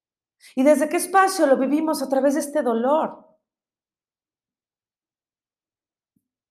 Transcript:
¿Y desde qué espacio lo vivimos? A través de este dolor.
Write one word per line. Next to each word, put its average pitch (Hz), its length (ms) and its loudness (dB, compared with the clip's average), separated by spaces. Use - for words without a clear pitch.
¿Y 254 80 -2
desde 294 280 2
qué 349 80 -2
espacio 370 480 2
lo 262 100 4
vivimos? 285 460 -2
A 262 80 -8
través 269 240 2
de 311 60 -2
este 302 220 -4
dolor. 247 640 -2